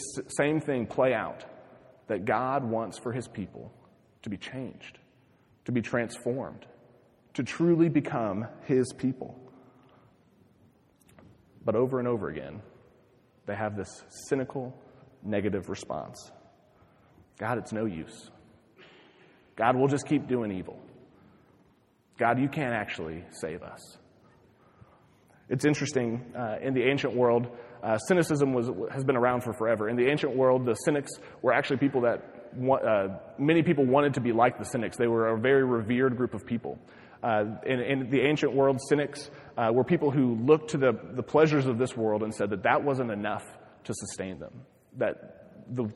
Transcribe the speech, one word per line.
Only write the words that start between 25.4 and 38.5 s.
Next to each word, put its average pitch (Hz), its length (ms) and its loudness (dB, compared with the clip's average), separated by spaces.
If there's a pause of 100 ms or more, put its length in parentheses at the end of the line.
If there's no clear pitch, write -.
It's - 160 2
interesting, 123 680 0
uh, 110 280 -6
in 135 100 -2
the 123 120 2
ancient 135 300 2
world, 120 340 4 (340)
uh, 110 160 2
cynicism 147 560 2
was, 123 160 0 (200)
has 135 140 -6
been 131 120 4
around 123 260 4
for 117 100 -6
forever. 110 380 0
In 120 60 -2
the 123 100 4
ancient 147 300 0
world, 127 280 4
the 117 100 2
cynics 143 360 -2 (320)
were 123 100 4
actually 139 260 2
people 135 240 2
that - 540 -2
wa-, 127 200 2
uh, 98 420 2 (180)
many 160 260 4
people 151 220 4
wanted 135 300 4
to 139 80 -2
be 117 100 2
like 120 260 4
the 104 60 -8
cynics. 107 320 -4
They 120 100 2
were 113 220 2
a 113 100 0
very 135 260 4
revered 123 520 2
group 123 160 -2
of 101 140 -8
people. 71 320 -4 (420)
Uh, 107 360 0 (100)
in, 127 140 0
in 131 300 -2
the 135 100 4
ancient 143 340 2